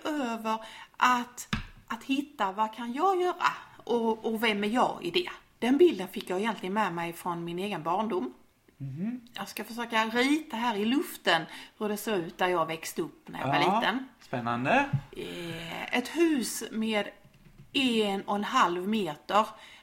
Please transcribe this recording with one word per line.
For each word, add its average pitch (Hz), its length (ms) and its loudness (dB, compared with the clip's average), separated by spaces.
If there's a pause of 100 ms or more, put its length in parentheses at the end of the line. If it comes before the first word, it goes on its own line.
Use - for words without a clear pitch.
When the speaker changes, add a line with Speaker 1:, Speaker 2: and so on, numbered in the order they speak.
Speaker 1:
över 226 540 -2 (380)
att, 247 520 2 (380)
att - 180 -10
hitta 269 480 -2
vad 220 220 0
kan 240 180 -8
jag 359 280 2
göra - 320 2 (320)
och, 226 400 0
och 226 180 0
vem 208 220 2
är 208 40 0
jag 214 340 2
i 175 80 -4
det. 175 200 0 (280)
Den 254 200 4
bilden 220 300 6
fick - 220 -8
jag 180 80 0
egentligen 196 360 -4
med 202 200 0
mig 170 180 -4
från 170 320 -6
min 170 140 -6
egen 190 240 -4
barndom. 190 520 0 (420)
Speaker 2:
Mhm. 170 440 -6 (140)
Speaker 1:
Jag 202 140 -8
ska - 160 -8
försöka 226 400 -2
rita 247 520 0
här 233 200 -2
i 202 80 0
luften 220 580 2 (360)
hur 214 100 -2
det 208 80 -2
såg 208 220 -2
ut 170 200 -6
där 185 100 4
jag 170 180 2
växte 160 360 -6
upp - 260 -10
när - 120 -10
jag - 60 -4
var 139 80 2
Speaker 2:
Ja, 180 260 4
Speaker 1:
liten. 240 280 0 (120)
Speaker 2:
spännande. 127 680 0 (280)
Speaker 1:
Eh, 170 800 -6
ett 254 180 -2
hus 294 560 2
med 214 360 0 (640)
en 220 500 2
och 202 140 -2
en 202 80 -2
halv 185 440 2
meter 208 580 2 (360)